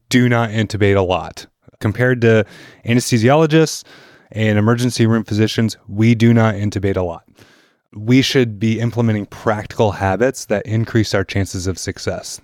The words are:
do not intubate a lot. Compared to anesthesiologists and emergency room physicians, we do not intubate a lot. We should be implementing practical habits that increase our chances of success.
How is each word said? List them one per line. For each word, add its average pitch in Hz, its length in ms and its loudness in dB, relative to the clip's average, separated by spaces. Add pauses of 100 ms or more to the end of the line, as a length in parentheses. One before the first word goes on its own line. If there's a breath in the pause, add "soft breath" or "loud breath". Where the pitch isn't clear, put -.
do 123 220 4
not 117 180 0
intubate 104 480 0
a 98 60 4
lot. 87 440 -4 (320)
Compared 123 440 0
to 113 240 4 (400 loud breath)
anesthesiologists 139 960 2 (480 loud breath)
and 107 260 0
emergency 117 480 2
room 113 180 0
physicians, 110 520 -2 (120)
we 110 260 2
do 113 180 4
not 113 220 2
intubate 98 420 -4
a 92 60 0
lot. 82 220 -8 (680 soft breath)
We 117 300 2
should 117 360 0
be 110 220 0
implementing 113 460 -2
practical 107 640 -2
habits 98 540 -2
that 101 200 -2
increase 110 480 -2
our 98 100 0
chances 95 420 -6
of 92 120 -6
success. - 640 -10